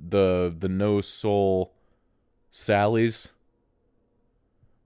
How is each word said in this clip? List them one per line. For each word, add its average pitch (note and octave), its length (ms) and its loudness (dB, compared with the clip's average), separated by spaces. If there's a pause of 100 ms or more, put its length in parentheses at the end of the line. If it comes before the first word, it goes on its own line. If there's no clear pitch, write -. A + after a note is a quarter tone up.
the, F2+ 580 0
the F#2+ 100 -4
No G2+ 320 0
Soul G2 720 -2 (800)
Sallies. A2 800 0 (1600)